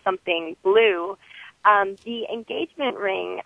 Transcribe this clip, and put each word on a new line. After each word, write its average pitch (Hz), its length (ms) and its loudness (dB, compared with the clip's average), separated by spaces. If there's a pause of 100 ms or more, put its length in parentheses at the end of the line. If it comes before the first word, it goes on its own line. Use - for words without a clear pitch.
something 170 600 -4
blue. 196 560 2 (480)
Um, 202 380 4
the 233 280 -8
engagement 247 640 -6
ring 185 500 -4